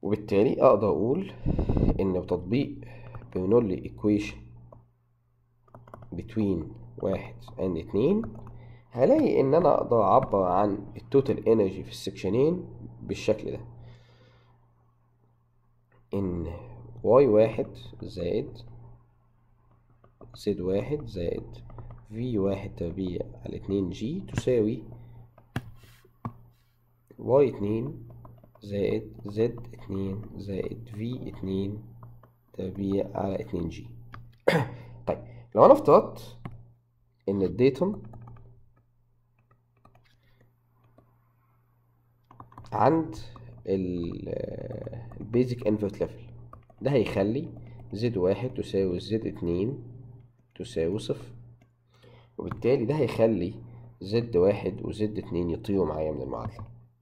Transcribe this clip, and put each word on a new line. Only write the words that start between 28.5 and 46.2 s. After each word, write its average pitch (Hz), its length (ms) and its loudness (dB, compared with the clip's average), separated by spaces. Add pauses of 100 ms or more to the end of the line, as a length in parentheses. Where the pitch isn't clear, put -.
زائد 101 520 -2 (120)
زد 110 340 0 (140)
اتنين 95 480 -6 (140)
زائد 95 540 -6
في 113 400 -6
اتنين 98 540 -4 (720)
تربيع 98 600 -2
على 98 280 -2
اتنين 85 280 -4
جي. - 180 -12 (600)
<coughs> - 600 0
طيب، 87 100 0 (380)
لو 113 100 10
انا 240 80 10
افترضت - 640 4 (920)
ان 98 120 2
الديتوم 131 600 2 (4000)
عند 151 440 4 (520)
ال-، 90 640 -2 (880)
البيزك 120 460 0
invert 104 320 0
level، - 240 -4 (580)